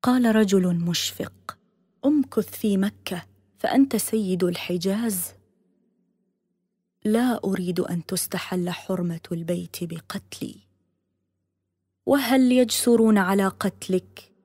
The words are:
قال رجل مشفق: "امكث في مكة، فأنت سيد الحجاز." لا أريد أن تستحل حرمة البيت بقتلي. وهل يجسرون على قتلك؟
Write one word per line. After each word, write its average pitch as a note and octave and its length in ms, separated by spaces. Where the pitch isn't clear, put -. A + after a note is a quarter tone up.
قال B3 340
رجل F#3+ 400
مشفق: - 800
"امكث C4+ 440
في G3+ 280
مكة، F#3+ 480
فأنت C4+ 380
سيد F#3+ 480
الحجاز." F#3 880
لا A#3 380
أريد F#3 360
أن F3 260
تستحل F3+ 640
حرمة F3 500
البيت E3+ 520
بقتلي. - 720
وهل C4 460
يجسرون A3+ 680
على G3 300
قتلك؟ - 840